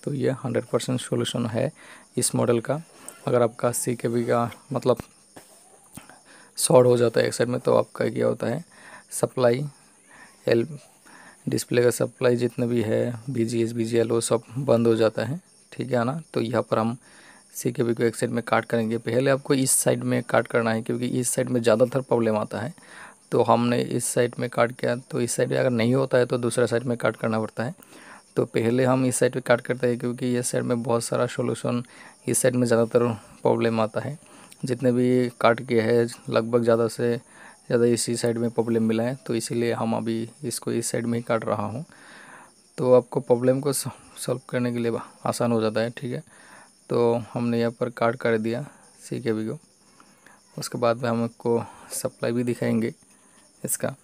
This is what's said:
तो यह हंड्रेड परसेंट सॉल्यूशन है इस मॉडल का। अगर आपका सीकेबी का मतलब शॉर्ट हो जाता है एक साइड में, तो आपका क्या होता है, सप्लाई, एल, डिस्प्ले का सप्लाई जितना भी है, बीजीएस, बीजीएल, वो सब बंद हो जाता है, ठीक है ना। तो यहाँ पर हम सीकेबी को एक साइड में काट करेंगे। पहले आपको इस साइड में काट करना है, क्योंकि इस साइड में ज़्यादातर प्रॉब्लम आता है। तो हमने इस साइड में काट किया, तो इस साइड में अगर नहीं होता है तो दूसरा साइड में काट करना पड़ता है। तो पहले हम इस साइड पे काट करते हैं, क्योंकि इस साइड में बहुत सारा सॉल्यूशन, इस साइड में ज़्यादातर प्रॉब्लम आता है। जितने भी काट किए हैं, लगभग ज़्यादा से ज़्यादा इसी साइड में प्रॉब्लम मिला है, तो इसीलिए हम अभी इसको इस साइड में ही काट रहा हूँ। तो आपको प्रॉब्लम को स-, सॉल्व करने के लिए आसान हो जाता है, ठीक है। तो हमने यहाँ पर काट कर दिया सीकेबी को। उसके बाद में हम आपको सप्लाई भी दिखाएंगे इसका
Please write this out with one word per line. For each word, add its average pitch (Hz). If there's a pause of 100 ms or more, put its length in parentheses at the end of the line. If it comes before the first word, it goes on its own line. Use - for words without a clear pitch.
तो 143
यह 127
हंड्रेड 120
परसेंट 127
सॉल्यूशन 120
है 117 (460)
इस -
मॉडल 120
का। 143 (460)
अगर 123
आपका 120
सीकेबी 120
का 120 (240)
मतलब 123 (1600)
शॉर्ट 123
हो 123
जाता 117
है 120
एक 123
साइड 123
में, 123
तो 120
आपका 120
क्या 117
होता 120
है, 139 (480)
सप्लाई, 123 (840)
एल, 117 (840)
डिस्प्ले 123
का 123
सप्लाई 123
जितना 120
भी 120
है, 117 (160)
बीजीएस, 117
बीजीएल, 117
वो 117
सब 117 (160)
बंद 117
हो 113
जाता 110
है, 139 (320)
ठीक 123
है 120
ना। 143 (120)
तो 127
यहाँ 113
पर 117
हम 117 (560)
सीकेबी 123
को 120
एक 113
साइड 120
में 120
काट 113
करेंगे। 113
पहले 131
आपको 139
इस 131
साइड 123
में 123
काट 117
करना 113
है, 113
क्योंकि 123
इस 127
साइड 127
में 123
ज़्यादातर 120
प्रॉब्लम 113
आता 104
है। 123 (580)
तो 120
हमने 120
इस 127
साइड 123
में 123
काट 120
किया, 123
तो 131
इस 120
साइड 127
में 131
अगर 131
नहीं 120
होता 131
है 123
तो 127
दूसरा 120
साइड 117
में 120
काट 117
करना 110
पड़ता 110
है। 143 (600)
तो 127
पहले 123
हम 131
इस 127
साइड 127
पे 131
काट 120
करते 127
हैं, 120
क्योंकि 123
इस 123
साइड 127
में 123
बहुत 117
सारा 123
सॉल्यूशन, 120 (440)
इस 120
साइड 127
में 123
ज़्यादातर 117 (340)
प्रॉब्लम 117
आता 110
है। 135 (480)
जितने 123
भी 123 (120)
काट 117
किए 120
हैं, 120 (220)
लगभग 120
ज़्यादा 117
से 120 (520)
ज़्यादा 120
इसी 120
साइड 117
में 117
प्रॉब्लम 113
मिला 110
है, 127
तो -
इसीलिए 117
हम 113
अभी 113 (140)
इसको 120
इस 117
साइड 120
में 117
ही 120
काट 113
रहा 107
हूँ। 117 (920)
तो 127
आपको 123
प्रॉब्लम 127
को 139
स-, - (260)
सॉल्व 127
करने 123
के 120
लिए 117 (260)
आसान 120
हो 113
जाता 110
है, 117
ठीक 123
है। 147 (640)
तो 120 (200)
हमने 120
यहाँ 117
पर 123
काट 117
कर 117
दिया 113 (360)
सीकेबी 117
को। 139 (1000)
उसके 147
बाद 117
में 123
हम 117
आपको 117 (320)
सप्लाई -
भी 120
दिखाएंगे 117 (720)
इसका -